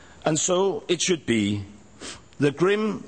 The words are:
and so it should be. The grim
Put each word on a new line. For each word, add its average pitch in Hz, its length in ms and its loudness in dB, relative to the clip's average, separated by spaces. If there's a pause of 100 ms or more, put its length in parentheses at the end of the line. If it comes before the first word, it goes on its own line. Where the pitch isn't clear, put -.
(240)
and 156 160 2
so 185 480 0
it 170 140 0
should 170 240 0
be. 104 400 0 (760)
The 143 120 4
grim 202 560 0